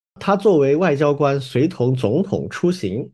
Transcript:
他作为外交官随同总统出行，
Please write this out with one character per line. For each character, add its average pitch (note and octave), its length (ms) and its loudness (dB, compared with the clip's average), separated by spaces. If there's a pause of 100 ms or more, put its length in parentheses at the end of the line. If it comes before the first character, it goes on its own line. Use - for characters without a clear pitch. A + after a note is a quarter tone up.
(200)
他 G3 160 0
作 G3 220 2
为 C#3 180 4
外 D#3+ 200 2
交 D3 180 2
官 C#3+ 280 0
随 C3 260 0
同 B2+ 280 0
总 B2+ 260 0
统 E2+ 280 -4
出 - 220 -2
行， A#2+ 420 -6